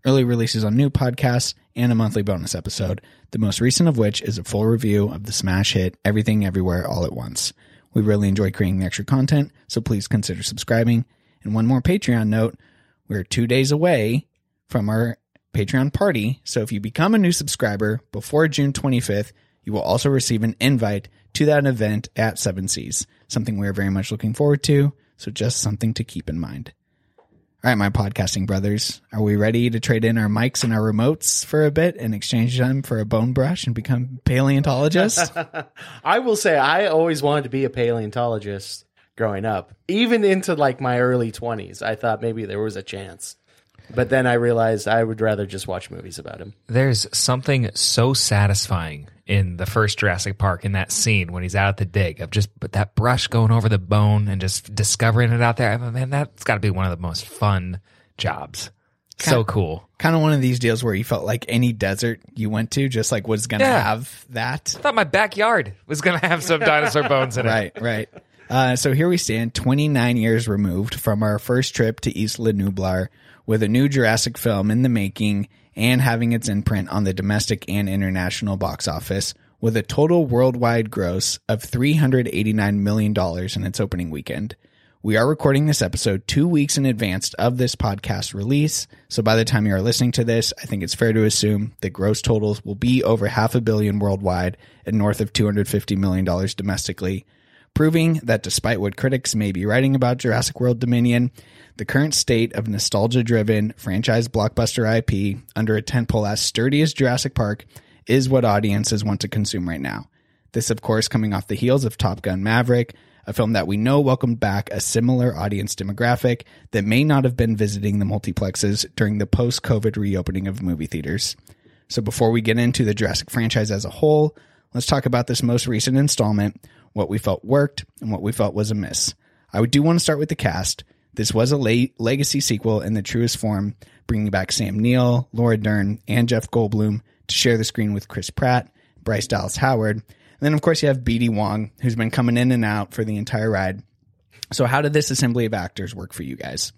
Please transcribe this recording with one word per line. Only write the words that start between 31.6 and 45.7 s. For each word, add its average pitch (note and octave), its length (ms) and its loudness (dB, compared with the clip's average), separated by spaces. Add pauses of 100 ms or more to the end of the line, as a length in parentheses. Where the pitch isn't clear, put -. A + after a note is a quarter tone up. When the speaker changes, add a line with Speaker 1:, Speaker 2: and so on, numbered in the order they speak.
Speaker 1:
a D3 60 2
bit E3 260 2
and A#2 160 -4
exchange A#2 460 0
them C3 240 0
for A2+ 160 -4
a G#2 60 -2
bone A2+ 280 0
brush C3+ 320 0
and B2 80 -2
become B2+ 520 -4
paleontologists? C#3+ 1080 2 (360)
Speaker 2:
<laughs> - 360 -20
I F#3 160 4
will B3 160 0
say F#3+ 200 2
I D3+ 300 4
always D#3+ 380 2
wanted C#3+ 220 2
to A#2+ 40 -8
be C3+ 160 -2
a B2 60 -2
paleontologist A2+ 1120 -4 (300)
growing G#2 280 -2
up. G#2 300 -4 (140)
Even A3+ 360 2
into, F#3+ 300 2
like, C#3 260 0
my B2 200 0
early B2 320 2
twenties, G#2 500 -10
I A2 140 -4
thought A2 260 -2
maybe A2+ 240 -4
there G2+ 160 -6
was G#2+ 140 -4
a G2 80 -10
chance. G2 540 -14 (580)
But B2 140 0
then C3 180 2
I A#2+ 60 4
realized A2+ 560 2
I A2+ 120 4
would A2 200 -2
rather G#2 240 0
just F#2+ 200 -10
watch F#2 240 -8